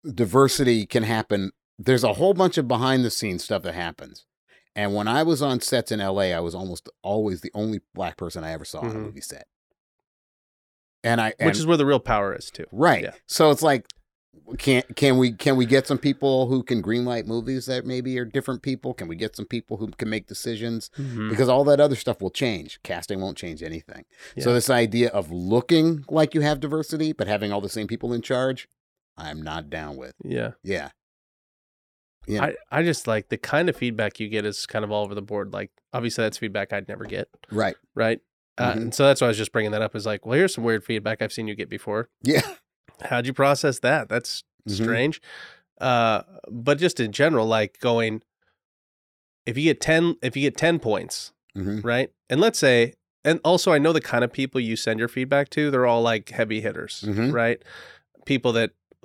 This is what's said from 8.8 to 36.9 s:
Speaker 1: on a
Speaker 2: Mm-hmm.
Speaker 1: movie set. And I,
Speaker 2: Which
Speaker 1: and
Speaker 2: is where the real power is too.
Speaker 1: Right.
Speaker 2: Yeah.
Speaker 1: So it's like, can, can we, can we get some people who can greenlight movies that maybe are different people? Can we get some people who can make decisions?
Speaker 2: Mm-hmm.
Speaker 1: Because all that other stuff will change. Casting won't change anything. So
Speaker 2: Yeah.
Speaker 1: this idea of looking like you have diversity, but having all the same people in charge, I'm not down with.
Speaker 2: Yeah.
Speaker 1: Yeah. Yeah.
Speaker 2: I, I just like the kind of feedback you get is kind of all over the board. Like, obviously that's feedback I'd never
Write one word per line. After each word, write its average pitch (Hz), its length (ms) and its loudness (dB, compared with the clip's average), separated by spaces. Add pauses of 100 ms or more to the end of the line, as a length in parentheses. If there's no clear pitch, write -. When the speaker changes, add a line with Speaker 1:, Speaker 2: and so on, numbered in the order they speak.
Speaker 1:
on 76 60 -6
a 113 40 -6
Speaker 2:
Mm-hmm. 110 120 -8
Speaker 1:
movie 85 180 -14
set. - 260 -16 (1600)
And 117 160 2
I, 110 100 0
Speaker 2:
Which - 100 -14
Speaker 1:
and 156 160 2
Speaker 2:
is 156 100 -2
where 165 100 4
the 147 100 2
real 139 140 4
power 101 340 -2
is - 160 -12
too. - 200 -14
Speaker 1:
Right. 123 320 4
Speaker 2:
Yeah. - 100 -8 (140)
Speaker 1:
So 156 240 6
it's 143 120 2
like, 143 240 2 (720)
can, 127 240 2 (140)
can 131 220 4
we, 123 140 4
can 135 240 2
we 127 100 4
get 131 200 4
some 135 120 -2
people 135 480 2
who 131 160 0
can 113 200 -2
greenlight 117 440 -2
movies 117 400 -4
that 127 180 -4
maybe 127 340 -6
are 123 60 -4
different 127 380 -4
people? 131 320 -6
Can 85 140 -12
we 82 80 -8
get 104 200 -6
some 104 80 -10
people 110 340 -8
who 107 100 -6
can - 200 -8
make 107 180 -4
decisions? 113 680 -8
Speaker 2:
Mm-hmm. 120 320 -6
Speaker 1:
Because 117 200 2
all 131 160 6
that 143 160 6
other 143 160 6
stuff - 260 -4
will 95 80 -2
change. 101 540 -4
Casting 95 360 -6
won't 95 160 -6
change 82 260 -12
anything. 82 420 -12 (340)
So 127 120 2
Speaker 2:
Yeah. 120 40 4
Speaker 1:
this 120 160 2
idea 117 400 4
of 87 220 -4
looking 135 760 2
like 151 260 2
you 156 60 2
have 147 200 0
diversity, 156 520 -4
but 101 140 -4
having 101 260 -2
all 101 80 -2
the 98 80 -6
same 107 200 -6
people 120 240 -4
in 117 100 -4
charge, 131 460 -4 (500)
I'm 78 240 -12
not 78 260 -8
down 76 280 -10
with. 65 180 -16 (100)
Speaker 2:
Yeah. 58 280 -4 (100)
Speaker 1:
Yeah. 85 280 -6 (1400)
Yeah. 104 160 -2
Speaker 2:
I, 156 100 -2 (160)
I 147 140 0
just 165 240 -2
like 107 220 -2
the 113 80 -2
kind 170 300 0
of 151 80 -2
feedback 110 440 -4
you 107 80 -6
get 107 180 -4
is - 200 -6
kind 107 180 -4
of 104 80 -6
all 104 120 -2
over 101 120 -10
the 101 60 -8
board. 101 300 -8
Like, 98 200 -10 (200)
obviously 120 300 -4
that's 110 160 -2
feedback 101 340 -6
I'd 101 160 -6
never 101 160 -12